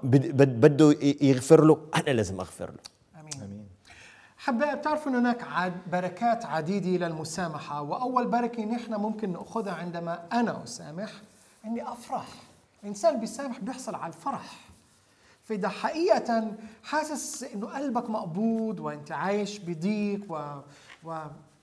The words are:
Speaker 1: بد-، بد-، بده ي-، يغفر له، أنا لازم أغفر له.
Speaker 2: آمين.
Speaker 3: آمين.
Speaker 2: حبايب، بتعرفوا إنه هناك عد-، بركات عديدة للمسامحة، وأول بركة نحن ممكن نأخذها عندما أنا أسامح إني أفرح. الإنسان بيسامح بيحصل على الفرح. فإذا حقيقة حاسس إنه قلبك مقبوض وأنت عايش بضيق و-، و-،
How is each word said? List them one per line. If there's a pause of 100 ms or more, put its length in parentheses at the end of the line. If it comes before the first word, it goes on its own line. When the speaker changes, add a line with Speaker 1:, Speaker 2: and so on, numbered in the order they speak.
Speaker 1:
بد-،
بد-،
بده
ي-،
يغفر
له، (160)
أنا
لازم
أغفر
له.
Speaker 2:
آمين.
Speaker 3:
آمين. (720)
Speaker 2:
حبايب،
بتعرفوا
إنه
هناك
عد-،
بركات
عديدة
للمسامحة،
وأول
بركة
نحن
ممكن
نأخذها
عندما
أنا
أسامح (520)
إني
أفرح. (540)
الإنسان
بيسامح
بيحصل
على
الفرح. (760)
فإذا
حقيقة (300)
حاسس
إنه
قلبك
مقبوض
وأنت
عايش
بضيق
و-، (440)
و-، (360)